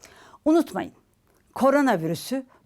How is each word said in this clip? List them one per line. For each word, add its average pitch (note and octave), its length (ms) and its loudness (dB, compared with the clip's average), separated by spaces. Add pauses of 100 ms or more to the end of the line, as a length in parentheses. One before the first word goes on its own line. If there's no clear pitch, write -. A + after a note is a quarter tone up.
(440)
Unutmayın, - 480 0 (600)
koronavirüsü B3+ 920 0 (200)